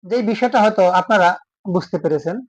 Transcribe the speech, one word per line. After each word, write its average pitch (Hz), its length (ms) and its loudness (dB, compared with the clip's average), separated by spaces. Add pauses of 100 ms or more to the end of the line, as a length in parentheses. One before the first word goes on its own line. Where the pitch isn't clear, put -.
যেই 226 180 -4
বিষয়টা 226 400 0
হয়তো 214 240 2
আপনারা 180 520 2 (300)
বুঝতে 180 300 -4
পেরেছেন। 156 520 -4